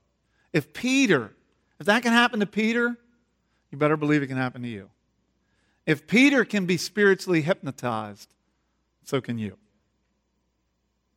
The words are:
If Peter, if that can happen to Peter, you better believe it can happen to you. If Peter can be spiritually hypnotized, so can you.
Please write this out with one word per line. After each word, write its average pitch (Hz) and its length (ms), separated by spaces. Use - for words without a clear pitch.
If - 200
Peter, 233 600
if 156 80
that 226 160
can 233 100
happen 240 280
to 202 40
Peter, 226 500
you 139 80
better 151 180
believe 151 240
it 139 60
can 131 100
happen 127 240
to 120 60
you. 101 240
If 151 180
Peter 262 400
can 196 220
be 175 100
spiritually 190 640
hypnotized, 120 880
so 135 180
can 120 180
you. 101 180